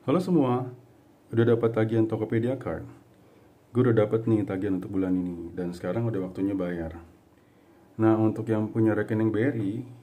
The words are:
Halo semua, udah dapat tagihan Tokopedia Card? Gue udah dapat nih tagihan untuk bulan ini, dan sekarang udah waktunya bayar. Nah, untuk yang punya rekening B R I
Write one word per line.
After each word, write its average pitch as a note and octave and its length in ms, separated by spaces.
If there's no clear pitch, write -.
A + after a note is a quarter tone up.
Halo C#3 160
semua, C3 480
udah A#2 160
dapat A2+ 320
tagihan A2 320
Tokopedia A#2 480
Card? - 320
Gue B2 160
udah A#2 80
dapat G#2+ 320
nih A2 160
tagihan F#2+ 400
untuk - 160
bulan F#2 160
ini, F2+ 400
dan F2 240
sekarang A2+ 320
udah F#2+ 160
waktunya F#2+ 320
bayar. E2+ 400
Nah, A2 160
untuk A2 320
yang G#2+ 240
punya A2 240
rekening A2 320
B G#2 160
R C#3 160
I G#2+ 240